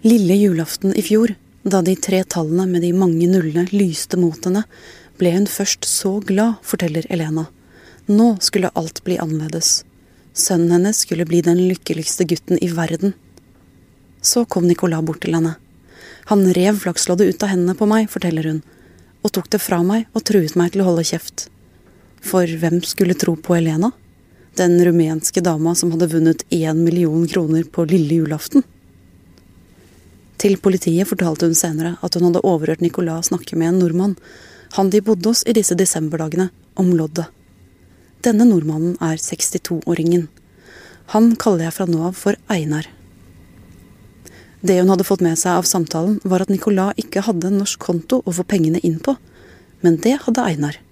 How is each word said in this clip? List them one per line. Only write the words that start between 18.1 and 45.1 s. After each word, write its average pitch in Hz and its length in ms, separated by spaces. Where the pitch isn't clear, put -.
forteller 160 400
hun, 156 80
og 214 80
tok - 240
det 208 80
fra 175 240
meg 220 240
og 220 160
truet 175 320
meg 175 160
til 196 80
å 185 60
holde 170 180
kjeft. - 400
For 185 240
hvem 165 400
skulle 180 320
tro 170 240
på 175 160
Elena? 165 380
Den 175 240
rumenske 165 560
dama 170 400
som 170 160
hadde 165 160
vunnet 160 320
en 160 240
million 165 400
kroner 160 400
på 165 240
lille 165 320
julaften. 156 480
Til 196 160
politiet 185 480
fortalte 170 400
hun 165 80
senere 165 380
at 180 140
hun 175 100
hadde 170 160
overhørt 160 400
Nicolas 165 460
snakke 175 260
med 165 140
en 180 100
nordmann, 180 360
han 196 160
de 208 80
bodde 208 300
hos 233 180
i 233 80
disse 185 240
desemberdagene, 165 720
om 185 220
loddet. 156 320
Denne 226 240
nordmannen 165 500
er 160 240
sekstito-åringen. 170 1040
Han 226 160
kaller 165 300
jeg - 80
fra 185 100
nå 165 220
av 185 100
for 202 160
Einar. 156 380
Det 185 220
hun 185 100
hadde 190 160
fått 185 160